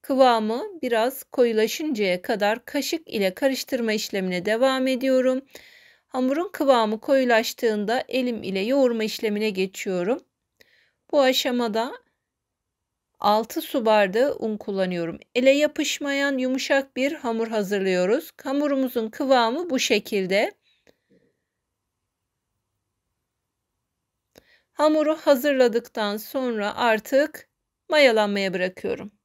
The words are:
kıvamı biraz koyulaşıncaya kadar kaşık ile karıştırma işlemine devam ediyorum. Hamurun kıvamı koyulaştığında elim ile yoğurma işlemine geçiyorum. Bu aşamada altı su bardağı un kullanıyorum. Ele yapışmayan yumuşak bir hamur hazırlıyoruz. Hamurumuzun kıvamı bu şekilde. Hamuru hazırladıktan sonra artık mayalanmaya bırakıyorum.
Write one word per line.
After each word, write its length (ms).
kıvamı 600
biraz 400
koyulaşıncaya 1000
kadar 420
kaşık 440
ile 260
karıştırma 580
işlemine 520
devam 420
ediyorum. 580
Hamurun 460
kıvamı 480
koyulaştığında 1080
elim 340
ile 180
yoğurma 440
işlemine 460
geçiyorum. 680
Bu 100
aşamada 720
altı 420
su 240
bardağı 520
un 180
kullanıyorum. 640
Ele 160
yapışmayan 880
yumuşak 580
bir 160
hamur 360
hazırlıyoruz. 840
Hamurumuzun 680
kıvamı 600
bu 80
şekilde. 720
Hamuru 440
hazırladıktan 1000
sonra 600
artık 720
mayalanmaya 680
bırakıyorum. 580